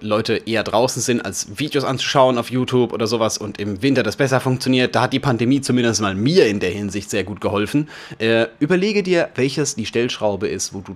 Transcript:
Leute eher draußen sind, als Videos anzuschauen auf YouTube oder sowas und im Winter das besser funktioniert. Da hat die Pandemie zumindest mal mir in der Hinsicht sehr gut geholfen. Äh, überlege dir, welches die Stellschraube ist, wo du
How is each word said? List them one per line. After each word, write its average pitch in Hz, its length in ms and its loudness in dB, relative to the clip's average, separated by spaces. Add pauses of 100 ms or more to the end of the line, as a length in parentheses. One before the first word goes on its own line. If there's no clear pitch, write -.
Leute 107 300 0
eher 107 300 -2
draußen 117 360 2
sind, 120 240 0
als - 340 -8
Videos 143 260 -2
anzuschauen 131 520 2
auf 117 140 -4
YouTube 123 420 2
oder 113 140 -2
sowas 110 320 0
und 104 200 -8
im 104 220 -4
Winter 131 220 4
das 104 140 -2
besser 135 220 2
funktioniert. 127 560 0
Da 113 80 4
hat 127 120 0
die 131 60 0
Pandemie 127 420 2
zumindest 117 400 2
mal 98 120 0
mir 139 320 4
in 104 140 0
der 92 100 0
Hinsicht 101 380 -6
sehr 98 160 -2
gut 98 160 -10
geholfen. 104 480 0 (300)
Äh, 113 300 2 (100)
überlege 185 440 2
dir, 175 320 0
welches 139 420 -2
die 107 100 -4
Stellschraube 107 600 -2
ist, 87 280 -6
wo 98 60 -8
du 92 160 -12